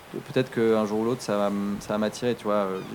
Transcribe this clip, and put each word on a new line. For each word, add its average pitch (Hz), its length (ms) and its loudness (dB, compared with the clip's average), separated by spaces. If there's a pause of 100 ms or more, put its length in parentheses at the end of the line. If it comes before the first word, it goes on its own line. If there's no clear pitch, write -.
(300)
peut-être 127 200 0
qu'un 113 340 4
jour 107 140 0
ou 110 80 0
l'autre, 127 160 0
ça 104 160 0
va 101 80 2
m-, 101 340 0
ça - 140 -4
va 107 40 0
m'attirer », 107 400 0
tu - 60 -16
vois. 104 100 2
Euh, 95 260 0 (140)